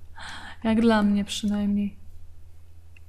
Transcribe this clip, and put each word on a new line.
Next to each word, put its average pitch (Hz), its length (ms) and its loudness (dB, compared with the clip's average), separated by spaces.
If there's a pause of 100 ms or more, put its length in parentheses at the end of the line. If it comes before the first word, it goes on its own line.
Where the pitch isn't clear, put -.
(640)
Jak 220 160 4
dla 220 220 8
mnie 202 220 4
przynajmniej. 202 720 0 (1120)